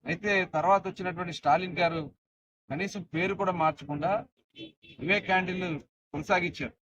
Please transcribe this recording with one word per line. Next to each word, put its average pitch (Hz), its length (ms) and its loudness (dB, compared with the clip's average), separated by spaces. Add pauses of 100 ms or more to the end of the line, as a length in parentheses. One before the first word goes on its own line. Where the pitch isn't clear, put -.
అయితే 202 220 -2 (240)
తర్వాత 185 340 4
వచ్చినటువంటి 180 500 -6
స్టాలిన్ 170 420 2
గారు 165 200 2 (680)
కనీసం 185 340 -4 (120)
పేరు 185 260 0
కూడా 185 120 2 (100)
మార్చకుండా 151 480 0 (920)
ఇవే 196 140 2 (100)
క్యాంటీన్లు 185 400 0 (440)
కొనసాగించారు. 156 720 -2